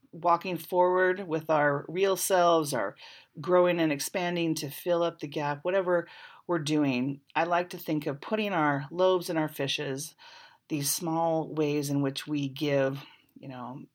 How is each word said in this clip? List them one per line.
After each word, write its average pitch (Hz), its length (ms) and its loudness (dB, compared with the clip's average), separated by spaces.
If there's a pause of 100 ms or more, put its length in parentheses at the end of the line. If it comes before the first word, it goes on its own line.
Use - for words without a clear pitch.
(120)
walking 170 460 0
forward 185 680 2
with 156 220 -4
our 147 400 2
real 190 280 2
selves 170 580 4
or 104 220 -2 (440)
growing 180 400 4
and 156 120 2
expanding 170 640 -2
to 143 140 -6
fill 170 320 0
up 165 180 -2
the 156 60 -8
gap, 143 360 -4
whatever 180 440 2 (400)
we're 170 120 0
doing, 139 640 0 (140)
I 165 100 2
like 175 260 0
to 175 80 -12
think 156 280 -4
of 143 140 -4
putting 214 320 -4
our 147 380 0
loaves 180 380 2
and 165 100 -2
our 156 100 0
fishes, 143 640 -6 (540)
these 143 220 -2
small 165 640 -2
ways 147 380 0
in 143 120 2
which 139 240 -4
we 143 220 -2
give, 139 500 0 (400)
you 135 100 -16
know 127 320 -12 (140)